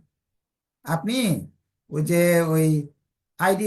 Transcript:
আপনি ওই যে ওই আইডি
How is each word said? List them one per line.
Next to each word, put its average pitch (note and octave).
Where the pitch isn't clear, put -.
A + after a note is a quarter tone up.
আপনি G3+
ওই D3+
যে E3+
ওই D#3+
আইডি G3